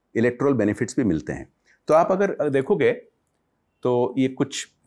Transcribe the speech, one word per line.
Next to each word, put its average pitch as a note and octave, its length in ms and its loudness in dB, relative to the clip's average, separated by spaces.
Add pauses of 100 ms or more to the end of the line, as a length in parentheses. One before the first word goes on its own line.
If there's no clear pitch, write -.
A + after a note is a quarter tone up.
(160)
इलेक्टोरल B2 380 2
बेनिफिट्स G#2+ 420 -2
भी C#3+ 80 0
मिलते D#2+ 300 -2
हैं। - 200 -14 (340)
तो - 60 4
आप F#3+ 180 4
अगर, F#3+ 300 0
अ, D3 80 0
देखोगे C3+ 440 2 (880)
तो B2 340 0
ये C3 100 2
कुछ - 440 -6 (160)